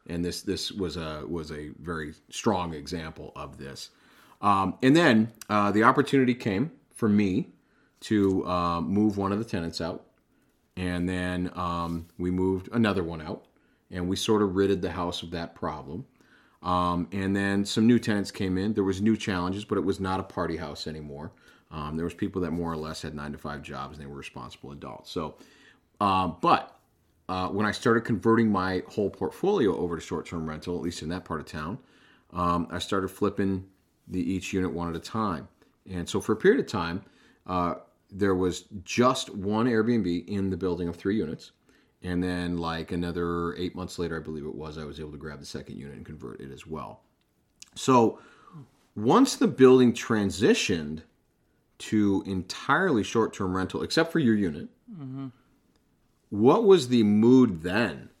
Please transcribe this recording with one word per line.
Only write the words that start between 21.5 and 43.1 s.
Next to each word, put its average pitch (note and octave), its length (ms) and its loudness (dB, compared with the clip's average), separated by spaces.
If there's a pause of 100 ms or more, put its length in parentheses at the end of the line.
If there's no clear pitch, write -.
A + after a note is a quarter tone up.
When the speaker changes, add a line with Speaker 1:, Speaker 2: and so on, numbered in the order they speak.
Speaker 1:
Um, D2+ 260 -8
there E2 80 -2
was F2 100 -4
people F#2+ 280 -4
that E2 100 -2
more E2 200 -4
or D#2+ 40 -6
less D#2 260 -8
had D2+ 120 -10
nine-to-five D2 480 -10
jobs, C#2 340 -12
and D2+ 80 -16
they C#2 60 -14
were C#2+ 60 -14
responsible C2+ 560 -16
adults. C#2+ 380 -16
So, D#2+ 260 -6 (640)
uh, F#2+ 280 4
but, G2 500 0 (500)
uh, F#2 200 -4
when G#2 180 0
I G#2 40 0
started A#2 320 2
converting A2+ 480 4
my F#2 380 0
whole G2+ 220 -2
portfolio D3 680 0
over E2+ 200 -2
to D#2+ 60 -8
short-term D#2+ 460 -8
rental, D#2 280 -8
at C2+ 60 -6
least F2 200 -6
in D#2 80 -8
that F2+ 140 -8
part D#2+ 160 -6
of C2+ 60 -14
town, E2+ 320 -8 (540)
um, F2 380 0
I F2 80 -6
started F#2+ 300 -2
flipping G2 580 -2 (420)
the, F#2 120 -4
each F#2 340 -4
unit F#2 180 0
one E2+ 160 -4
at E2 80 -6
a D#2+ 40 -6
time. G2+ 480 -6 (420)
And F2 180 -6
so G2+ 120 -2
for G#2+ 120 0
a G#2 40 4
period - 240 4
of - 60 -4
time, E2+ 360 -4 (440)
uh, F2 280 0 (360)
there G2 240 2
was F2+ 300 -2 (200)
just C3 500 0
one G#2 320 -2
Airbnb A2 640 2
in G2 220 -2
the F#2 60 -2
building F2 320 -2
of E2+ 80 -6
three G2+ 200 -2
units. - 360 -6 (500)
And F2+ 200 -2
then, F2 360 -2
like, E2 340 -6
another F2 640 -2